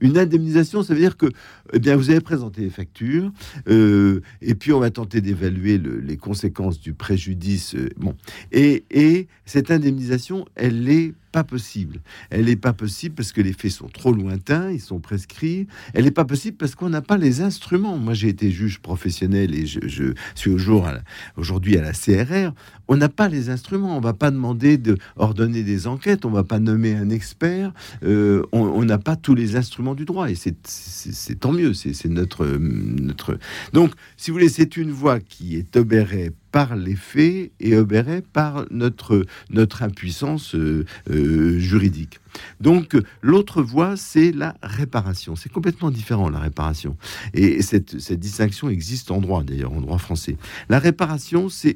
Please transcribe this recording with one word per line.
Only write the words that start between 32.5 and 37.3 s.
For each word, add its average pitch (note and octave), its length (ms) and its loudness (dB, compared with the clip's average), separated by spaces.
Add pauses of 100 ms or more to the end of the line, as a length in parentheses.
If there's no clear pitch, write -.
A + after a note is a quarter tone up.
Donc, E3+ 200 6 (260)
si - 120 -8
vous D#3+ 40 -4
voulez, F3 160 6
c'est D#3 260 2
une D#3+ 140 -2
voie C3+ 280 2
qui F2 380 -8
est F2+ 200 -4
obérée G#2 540 2 (200)
par C3+ 260 0
les F#2 200 -4
faits E3 540 0 (100)